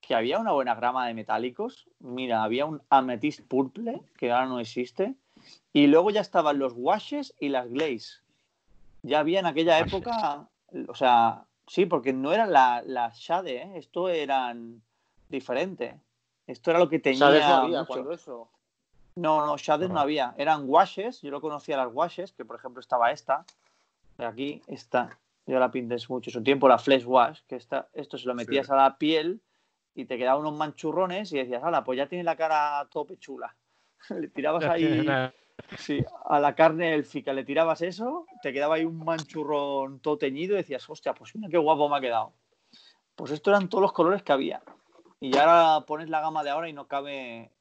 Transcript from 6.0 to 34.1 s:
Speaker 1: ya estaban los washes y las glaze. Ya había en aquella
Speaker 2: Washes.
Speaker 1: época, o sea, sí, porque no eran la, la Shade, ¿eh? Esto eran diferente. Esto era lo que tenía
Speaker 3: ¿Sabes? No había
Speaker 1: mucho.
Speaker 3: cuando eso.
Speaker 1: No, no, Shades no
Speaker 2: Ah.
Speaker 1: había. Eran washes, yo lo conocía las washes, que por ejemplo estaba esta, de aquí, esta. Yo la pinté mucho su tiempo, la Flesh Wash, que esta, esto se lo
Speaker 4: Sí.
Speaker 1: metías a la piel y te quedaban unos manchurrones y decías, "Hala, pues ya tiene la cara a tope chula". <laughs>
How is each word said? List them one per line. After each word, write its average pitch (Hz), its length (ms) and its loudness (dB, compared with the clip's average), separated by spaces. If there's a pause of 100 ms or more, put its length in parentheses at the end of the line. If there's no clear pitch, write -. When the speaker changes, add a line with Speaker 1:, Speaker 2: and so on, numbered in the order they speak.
Speaker 1:
ya 208 100 0
estaban 151 380 0
los 131 180 -2
washes 208 640 -4
y 143 120 -6
las 127 180 -4
glaze. 131 520 -6 (800)
Ya 143 180 0
había 165 200 0
en 180 60 -2
aquella 160 320 4
Speaker 2:
Washes. 165 140 0
Speaker 1:
época, 190 560 -4 (400)
o 123 60 -12
sea, 120 500 4 (240)
sí, 190 180 0
porque 139 260 0
no 135 200 -2
eran 208 200 2
la, 123 320 4
la 120 300 -4
Shade, 170 480 -4
¿eh? 190 140 -16
Esto 175 320 -6
eran 123 760 -4 (460)
diferente. 135 720 -6 (460)
Esto - 240 -6
era 165 100 4
lo 175 80 4
que 156 100 0
tenía 135 220 2
Speaker 3:
¿Sabes? 143 260 8
No 139 80 8
había 131 260 2
Speaker 1:
mucho. 127 120 -6
Speaker 3:
cuando 131 200 -6
eso. 123 380 -16 (680)
Speaker 1:
No, 156 300 2
no, 147 100 -2
Shades 156 340 0
no 175 100 -2
Speaker 2:
Ah. - 20 4
Speaker 1:
había. 139 340 -2
Eran 147 300 0
washes, 185 560 2
yo 143 80 -10
lo 143 100 -8
conocía 151 360 -6
las 123 160 -2
washes, 170 400 -6
que - 120 -16
por 117 120 -18
ejemplo 127 240 -16
estaba 120 320 2
esta, 151 320 -4 (760)
de 120 80 -6
aquí, 135 400 -8
esta. - 520 -6 (280)
Yo 131 120 0
la 127 120 2
pinté 120 260 -6 (120)
mucho 123 220 -8
su 117 120 -8
tiempo, 135 260 2
la 120 100 8
Flesh 135 280 2
Wash, 127 400 2
que 131 100 -12
esta, - 380 -8
esto 143 240 -12
se 123 80 -10
lo 127 60 -4
Speaker 4:
Sí. 120 60 -6
Speaker 1:
metías 135 320 -2
a 139 60 4
la 135 220 6
piel 160 420 0 (540)
y 131 120 -10
te 127 120 -6
quedaban 131 220 2
unos 151 160 -6
manchurrones 175 760 -4
y 147 60 -2
decías, 123 240 -4
"Hala, 151 220 -2
pues 127 120 -4
ya 139 120 -4
tiene 180 160 -8
la 165 120 -2
cara 147 440 -2
a 143 80 -10
tope 151 300 -8
chula". 123 360 -16 (460)
<laughs> - 100 -18